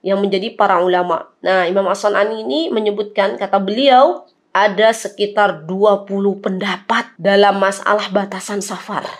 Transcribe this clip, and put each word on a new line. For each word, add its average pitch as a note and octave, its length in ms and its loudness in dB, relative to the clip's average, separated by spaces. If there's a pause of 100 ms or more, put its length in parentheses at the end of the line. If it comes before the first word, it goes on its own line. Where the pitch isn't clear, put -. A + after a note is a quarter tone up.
yang G3 160 0
menjadi G3+ 320 -2
para F#3+ 320 2
ulama. F3+ 560 0
Nah, F3+ 240 2
Imam F#3+ 240 0
As-Son'ani G#3 560 -2
ini C4+ 240 -2
menyebutkan, G#3 720 -2
kata G3+ 160 -2
beliau, B3+ 720 4 (220)
ada G3+ 400 2
sekitar G3+ 720 -2
dua G3 400 2
puluh G3 400 -2
pendapat F#3+ 720 -4
dalam G3 480 2
masalah G3+ 480 -2
batasan G3 480 -4
safar. F#3+ 480 -8 (140)